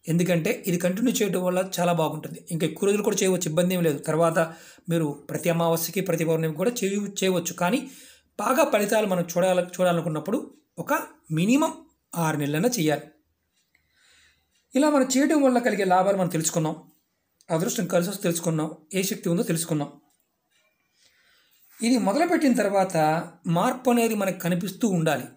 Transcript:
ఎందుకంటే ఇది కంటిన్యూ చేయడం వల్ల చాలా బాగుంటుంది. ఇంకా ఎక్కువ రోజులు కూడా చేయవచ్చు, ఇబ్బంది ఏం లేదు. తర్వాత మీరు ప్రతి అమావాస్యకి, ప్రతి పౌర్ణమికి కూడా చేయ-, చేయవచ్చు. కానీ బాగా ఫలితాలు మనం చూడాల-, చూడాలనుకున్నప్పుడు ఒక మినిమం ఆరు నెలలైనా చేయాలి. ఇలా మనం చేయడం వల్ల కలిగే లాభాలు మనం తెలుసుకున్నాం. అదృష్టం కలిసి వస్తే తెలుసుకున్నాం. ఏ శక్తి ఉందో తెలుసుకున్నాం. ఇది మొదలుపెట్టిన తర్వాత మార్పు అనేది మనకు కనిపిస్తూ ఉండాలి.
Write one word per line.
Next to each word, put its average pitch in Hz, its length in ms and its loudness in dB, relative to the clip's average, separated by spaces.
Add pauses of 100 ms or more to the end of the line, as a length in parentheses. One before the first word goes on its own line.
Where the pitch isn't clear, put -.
ఎందుకంటే 170 460 2 (160)
ఇది 180 100 0
కంటిన్యూ 185 360 0
చేయడం 180 300 0
వల్ల 180 160 0 (200)
చాలా 175 140 2
బాగుంటుంది. 156 460 -2 (120)
ఇంకా 165 140 -2
ఎక్కువ 156 220 -4
రోజులు 202 160 2
కూడా 208 180 0
చేయవచ్చు, 180 280 0
ఇబ్బంది 180 260 0
ఏం 175 80 0
లేదు. 147 140 2
తర్వాత 160 420 0 (500)
మీరు 165 180 0 (220)
ప్రతి 160 200 -2
అమావాస్యకి, 165 520 0
ప్రతి 165 240 -2
పౌర్ణమికి 160 320 0
కూడా 214 160 0 (100)
చేయ-, 196 360 -2
చేయవచ్చు. 180 340 0
కానీ 190 260 0 (600)
బాగా 254 320 2
ఫలితాలు 214 360 2
మనం 180 140 0
చూడాల-, 180 540 0
చూడాలనుకున్నప్పుడు 170 640 0 (400)
ఒక 277 140 -2 (380)
మినిమం 226 420 2 (400)
ఆరు 156 240 0
నెలలైనా 147 420 0
చేయాలి. 151 260 0 (1700)
ఇలా 285 160 4
మనం 269 180 2 (100)
చేయడం 294 260 4
వల్ల 247 160 4
కలిగే 202 260 0
లాభాలు 185 320 4
మనం 180 120 0
తెలుసుకున్నాం. 160 460 -2 (720)
అదృష్టం 175 360 -2
కలిసి 180 240 0
వస్తే 196 140 -10
తెలుసుకున్నాం. 160 460 -2 (240)
ఏ 190 80 -2
శక్తి 190 280 -4
ఉందో 180 140 0
తెలుసుకున్నాం. 160 460 -2 (1900)
ఇది 233 180 2
మొదలుపెట్టిన 277 560 2
తర్వాత 196 440 2 (500)
మార్పు 226 420 0
అనేది 233 260 2
మనకు 190 240 -2
కనిపిస్తూ 180 480 -2
ఉండాలి. 160 380 0 (120)